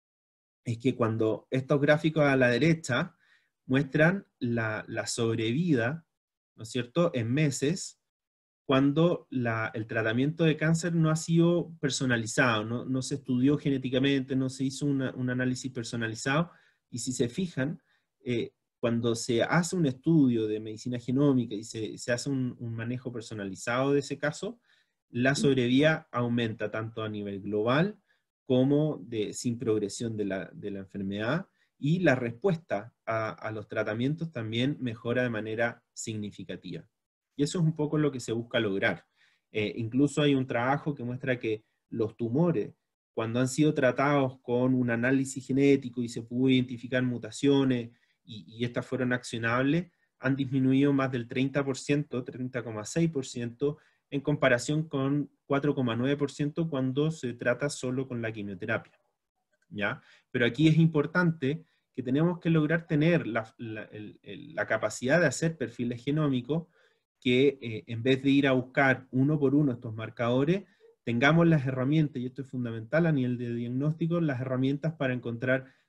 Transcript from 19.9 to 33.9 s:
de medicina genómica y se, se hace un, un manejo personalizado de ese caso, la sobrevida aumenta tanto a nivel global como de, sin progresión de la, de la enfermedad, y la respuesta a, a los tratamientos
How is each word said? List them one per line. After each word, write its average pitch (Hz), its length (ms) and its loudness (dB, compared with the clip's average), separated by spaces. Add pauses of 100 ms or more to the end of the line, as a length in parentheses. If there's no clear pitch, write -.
de 107 140 -2
medicina 110 380 -8
genómica 127 560 2
y 107 100 -8
se, 110 340 -8
se - 140 -6
hace 123 180 -4
un, 127 300 -4
un 117 140 -10
manejo 120 360 -8
personalizado 117 800 -4
de 143 80 4
ese 143 180 -6
caso, 185 420 -6 (500)
la 127 240 2
sobrevida 139 800 4
aumenta 117 580 -2
tanto 113 320 -6
a 107 60 -4
nivel 101 320 -8
global 117 580 0 (480)
como 143 580 2
de, 107 280 -4
sin 117 260 -4
progresión 110 580 -2
de 104 80 -2
la, 95 300 -4
de 104 160 -10
la 98 80 -8
enfermedad, 101 680 -4 (360)
y 160 180 2
la 156 140 6
respuesta 120 800 -2 (100)
a, 110 260 -2
a 87 200 -10
los 107 160 -10
tratamientos 120 640 -2